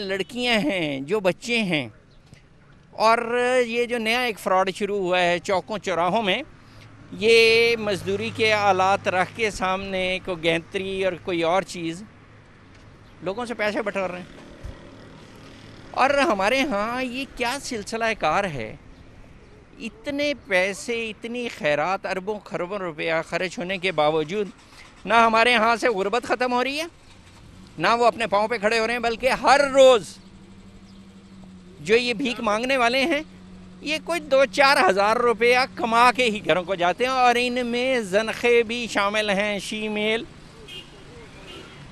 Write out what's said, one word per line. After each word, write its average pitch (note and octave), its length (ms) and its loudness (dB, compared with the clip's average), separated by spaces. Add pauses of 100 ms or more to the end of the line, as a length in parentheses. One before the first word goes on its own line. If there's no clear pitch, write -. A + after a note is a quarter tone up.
लड़कियां A3+ 540 -2
हैं, D#3 440 -2
जो F#3+ 160 -2
बच्चे F#3+ 420 -2
हैं, D3+ 280 -2 (1040)
और A#3 400 2 (320)
ये A#3+ 180 -2
जो A#3 140 -4
नया A3+ 240 0
एक A3+ 160 -4
फ्रॉड F#3+ 340 2
शुरू G3+ 260 -4
हुआ F3+ 200 0
है F3 220 2
चौकों G3 380 -2
चौराहों F3+ 440 0
में, G#3 200 0 (720)
ये A3+ 640 4
मजदूरी G3+ 520 -4
के A3 200 0
आलात G3 580 2
रख F3+ 260 0
के A3 180 -2
सामने F#3 640 -4
को F#3 180 -6
गैंतरी F#3 680 -4
और F3+ 100 -2 (100)
कोई F3 180 -2
और F3 220 2
चीज़, E3+ 380 -10 (1200)
लोगों G3 220 -6
से A#3 100 -8
पैसे G#3+ 260 -2
बटोर G3 280 -4
रहे F3+ 120 -10
हैं। - 60 -16 (1700)
और C#4 260 2
हमारे B3+ 380 2
यहाँ A#3+ 440 -2
ये C4 240 -8
क्या A#3+ 340 -6
सिलसिला A3+ 540 -6
कार F3 320 0
है, B2+ 320 -10 (1000)
इतने C#4+ 520 -6 (160)
पैसे, F#3+ 460 0 (100)
इतनी A#3 440 -10
खैरात, D#3 560 -2
अरबों F#3+ 320 -6 (100)
खरबों F3+ 320 -8
रुपया E3 440 -4
खर्च F3 360 -6
होने G3 180 -6
के F#3 160 -4
बावजूद D#3 580 0 (540)
ना G#3 140 4
हमारे A3+ 320 4
यहाँ A#3 260 2
से B3 140 0
गुर्बत G3+ 340 -2
ख़त्म B3 280 -2
हो B3 80 0
रही C4+ 160 -4
है, D#4+ 100 -6 (920)
ना F#3 160 4
वो A#3+ 100 2
अपने A3+ 220 2
पाँव G3+ 200 0
पे A#3 100 -4
खड़े G#3+ 200 0
हो A3 80 2
रहे A3+ 80 -2
हैं, A#3+ 80 -4
बल्कि A#3 260 -2 (100)
हर C4 240 6 (100)
रोज़ C4 440 6 (1700)
जो E3+ 140 4
ये A#3+ 200 2
भीख A#3+ 260 -4
मांगने A#3 360 0
वाले A#3+ 280 2
हैं, D#4 180 0 (600)
ये D4 180 -4
कोई E4+ 200 -4
दो C4+ 260 4
चार C#4 320 4
हज़ार G#3 400 4
रुपया A#3+ 460 2 (120)
कमा A#3+ 340 4
के B3 140 0
ही G#3+ 160 0
घरों E3 220 0
को F#3 140 -2
जाते F3 280 0
हैं C4 80 -2
और B3 240 4
इनमें B3 720 -2
जनखे A3 540 2
भी A#3 260 -4
शामिल G#3 420 0
हैं, G3+ 280 -2
शीमेल G#3+ 680 -4 (1700)